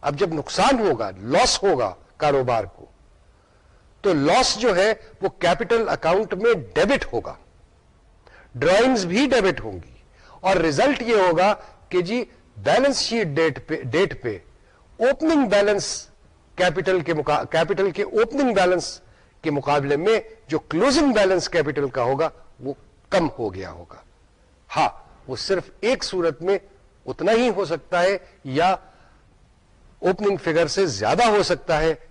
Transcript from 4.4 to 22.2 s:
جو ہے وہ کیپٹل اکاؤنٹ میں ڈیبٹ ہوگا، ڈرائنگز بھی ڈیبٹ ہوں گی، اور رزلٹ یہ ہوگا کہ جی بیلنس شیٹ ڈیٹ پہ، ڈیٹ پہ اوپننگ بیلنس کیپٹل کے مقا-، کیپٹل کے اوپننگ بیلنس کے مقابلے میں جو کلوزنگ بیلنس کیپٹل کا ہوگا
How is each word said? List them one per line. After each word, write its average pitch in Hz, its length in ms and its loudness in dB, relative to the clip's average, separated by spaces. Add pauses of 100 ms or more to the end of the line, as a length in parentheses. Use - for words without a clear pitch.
جو 214 200 0
ہے 202 180 2 (280)
وہ 190 80 0
کیپٹل 202 600 0
اکاؤنٹ 185 440 0
میں 220 200 2 (220)
ڈیبٹ 208 380 0
ہوگا، - 220 -6 (1200)
ڈرائنگز 196 500 2
بھی 208 220 0
ڈیبٹ 226 340 2
ہوں 107 120 -10
گی، 90 180 -16 (480)
اور 185 160 2
رزلٹ 165 460 2
یہ 233 140 0
ہوگا 185 400 4 (340)
کہ 180 120 0
جی 214 240 -2 (320)
بیلنس 214 420 2
شیٹ 226 280 -2
ڈیٹ 156 400 -2
پہ، 156 160 -4
ڈیٹ 127 400 -2
پہ 107 140 -6 (600)
اوپننگ 277 460 2
بیلنس 202 640 0 (460)
کیپٹل 180 440 0
کے 165 140 -4
مقا-، 151 380 0
کیپٹل 175 400 0
کے 196 120 -4
اوپننگ 240 500 0
بیلنس 180 480 0 (400)
کے 160 100 -2
مقابلے 143 440 0
میں 202 240 2 (280)
جو 160 120 -2
کلوزنگ 262 520 0
بیلنس 190 380 2
کیپٹل 147 400 -2
کا 123 140 -4
ہوگا 139 260 0 (300)